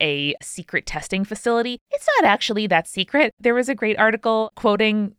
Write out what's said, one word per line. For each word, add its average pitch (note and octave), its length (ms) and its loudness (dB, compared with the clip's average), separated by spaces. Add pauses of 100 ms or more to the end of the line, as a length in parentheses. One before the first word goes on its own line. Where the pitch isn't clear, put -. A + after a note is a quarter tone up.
a C#3+ 400 0
secret - 460 -8
testing F#3+ 360 -4
facility. A#3 540 -2 (140)
It's C#5+ 160 -2 (100)
not D#4+ 120 6
actually G#3+ 380 0
that E3 200 2
secret. A3+ 520 0
There A#3+ 140 2
was B3 160 0
a C4+ 60 0
great G#3+ 240 -2
article A3 560 2
quoting G#3+ 640 0